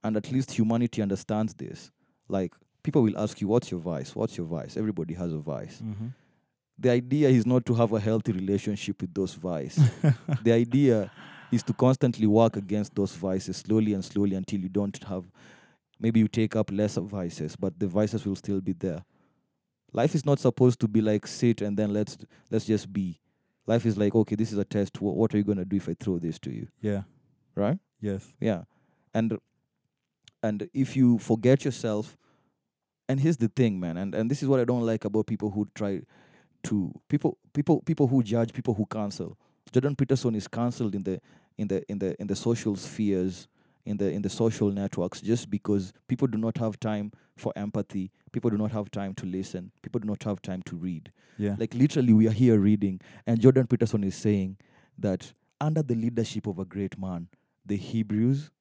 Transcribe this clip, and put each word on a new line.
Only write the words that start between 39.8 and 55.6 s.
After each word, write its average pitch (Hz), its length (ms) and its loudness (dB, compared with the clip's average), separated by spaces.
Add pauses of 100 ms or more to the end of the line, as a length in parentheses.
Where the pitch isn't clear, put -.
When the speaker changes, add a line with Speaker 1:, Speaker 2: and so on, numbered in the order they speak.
Speaker 1:
Peterson 131 400 0
is 101 120 -4
canceled 117 480 -4
in 98 80 -4
the, 92 180 -4 (360)
in 107 100 -4
the, 95 220 -2
in 101 100 -4
the, 95 200 -2
in 101 80 -8
the 101 80 0
social 110 400 0
spheres, 95 720 -2 (380)
in 104 120 -6
the, 98 140 0
in 95 100 -4
the 98 80 -2
social 110 420 0
networks, 98 500 -4
just 113 280 -2
because 101 440 -2 (140)
people 131 200 0
do 110 100 -2
not 113 200 -4
have 110 220 -4
time 107 320 -4 (260)
for - 180 -6
empathy, 101 560 -6 (200)
people 120 180 -2
do 104 80 -2
not 107 140 -2
have 104 200 -6
time 98 240 -6
to - 100 -12
listen, 92 460 -8 (100)
people - 180 -6
do 104 80 -8
not 104 160 -6
have 101 180 -4
time 92 220 -8
to - 120 -12
read. 85 360 -8 (260)
Speaker 2:
Yeah. 101 200 -2
Speaker 1:
Like, 113 160 -4
literally, 123 400 4
we 110 140 8
are 110 40 4
here 110 280 6
reading, 101 400 4 (280)
and 113 120 2
Jordan 127 280 8
Peterson 110 360 2
is 95 120 -2
saying 98 420 0 (400)
that 95 360 -4 (280)